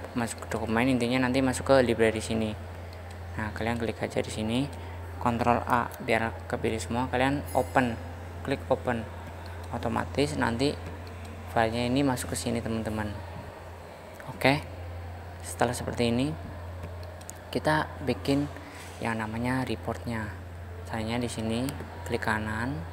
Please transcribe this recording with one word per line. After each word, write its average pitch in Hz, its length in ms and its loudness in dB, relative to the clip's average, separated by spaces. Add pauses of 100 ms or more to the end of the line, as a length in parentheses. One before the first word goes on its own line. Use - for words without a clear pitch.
(140)
masuk 117 320 -2
ke - 120 -2
dokumen, 113 360 4
intinya 123 320 4
nanti 127 160 4
masuk 131 320 4
ke - 80 12
library 113 400 6
sini. 110 320 0 (840)
Nah, 110 200 -2
kalian 117 240 0
klik 110 160 0
aja 110 240 0
di - 80 -4
sini, 117 400 0 (460)
Control 120 500 4
A 120 240 4 (160)
biar 113 280 2 (120)
kepilih 117 320 0
semua, 120 320 0
kalian 135 320 4 (160)
open, 123 400 4 (480)
klik - 240 0
open. 127 320 2 (720)
Otomatis 120 640 2
nanti 120 320 4 (800)
filenya 117 320 4
ini 123 160 4
masuk 135 320 2
ke 123 80 -2
sini, 117 240 0
teman-teman. 110 480 -2 (1200)
Oke. 139 320 4 (800)
Setelah 123 320 2
seperti 120 340 0
ini, 127 220 2 (1200)
kita 151 340 2 (220)
bikin 139 400 2 (560)
yang 113 160 0
namanya 120 480 0
reportnya. 113 640 -4 (560)
Caranya 113 320 -2
di 120 80 0
sini, 113 400 0 (400)
klik 117 160 0
kanan, 110 500 0 (200)